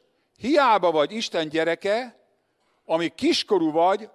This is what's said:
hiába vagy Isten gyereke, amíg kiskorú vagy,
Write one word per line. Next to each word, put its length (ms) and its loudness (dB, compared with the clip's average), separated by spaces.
hiába 540 2
vagy 200 0
Isten 380 -6
gyereke, 680 -4
amíg 280 -2
kiskorú 580 0
vagy, 440 0